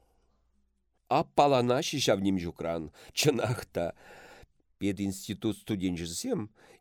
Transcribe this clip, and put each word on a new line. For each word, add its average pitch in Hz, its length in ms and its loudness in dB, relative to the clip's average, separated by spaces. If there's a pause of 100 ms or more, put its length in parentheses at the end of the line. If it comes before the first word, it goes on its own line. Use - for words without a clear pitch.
(1080)
Аппалана 135 760 4
ҫиҫавним 98 560 2
ҫукран, 82 520 -6 (200)
чӑнахта. 110 840 -2 (840)
Пединститут 98 800 -4
студенчӗсем 95 920 -4 (320)